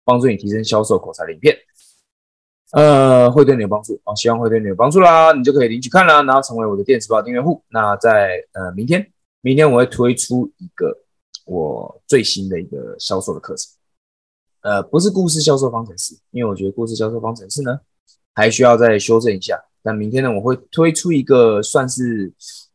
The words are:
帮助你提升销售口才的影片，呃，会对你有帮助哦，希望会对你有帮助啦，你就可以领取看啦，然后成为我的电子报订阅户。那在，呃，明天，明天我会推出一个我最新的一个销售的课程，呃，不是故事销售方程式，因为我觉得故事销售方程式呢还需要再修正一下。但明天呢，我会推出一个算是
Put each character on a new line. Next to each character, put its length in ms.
帮 180
助 60
你 100
提 140
升 120
销 200
售 160
口 120
才 140
的 80
影 60
片， 180
呃， 580
会 120
对 120
你 80
有 40
帮 140
助 220
哦， 120
希 140
望 80
会 100
对 120
你 80
有 80
帮 160
助 80
啦， 340
你 100
就 80
可 140
以 20
领 140
取 80
看 160
啦， 160
然 140
后 80
成 140
为 100
我 100
的 60
电 160
子 80
报 160
订 100
阅 80
户。 280
那 260
在， 560
呃， 220
明 120
天， 260
明 160
天 100
我 100
会 100
推 260
出 440
一 180
个 200
我 600
最 180
新 240
的 140
一 60
个 320
销 200
售 140
的 60
课 160
程， 160
呃， 220
不 160
是 100
故 180
事 140
销 160
售 140
方 120
程 140
式， 180
因 140
为 40
我 80
觉 100
得 60
故 140
事 100
销 140
售 100
方 160
程 140
式 140
呢 160
还 160
需 140
要 140
再 200
修 220
正 160
一 60
下。 200
但 100
明 160
天 140
呢， 80
我 80
会 160
推 220
出 180
一 120
个 380
算 280
是 420